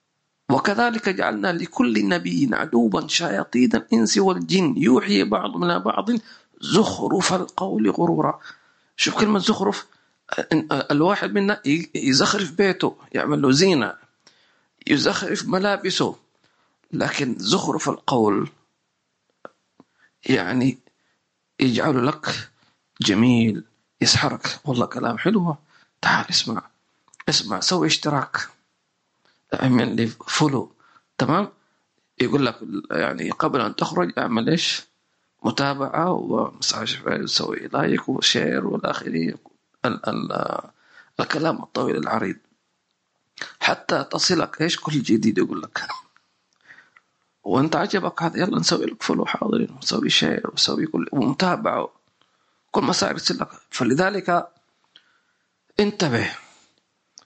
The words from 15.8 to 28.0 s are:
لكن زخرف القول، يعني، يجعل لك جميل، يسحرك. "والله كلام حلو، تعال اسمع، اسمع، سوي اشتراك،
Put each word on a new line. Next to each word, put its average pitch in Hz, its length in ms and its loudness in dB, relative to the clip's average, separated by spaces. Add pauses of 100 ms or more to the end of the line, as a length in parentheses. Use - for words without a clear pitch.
لكن 139 460 -2
زخرف 143 500 -2
القول، 110 600 0 (1800)
يعني، 120 520 0 (840)
يجعل 127 460 2
لك - 440 -4 (500)
جميل، 113 640 4 (360)
يسحرك. - 640 0
"والله 123 220 0
كلام 117 320 -4
حلو، 175 380 2 (440)
تعال - 300 0
اسمع، - 400 -4 (580)
اسمع، 101 320 -2
سوي 175 260 0
اشتراك، 147 640 -2 (1080)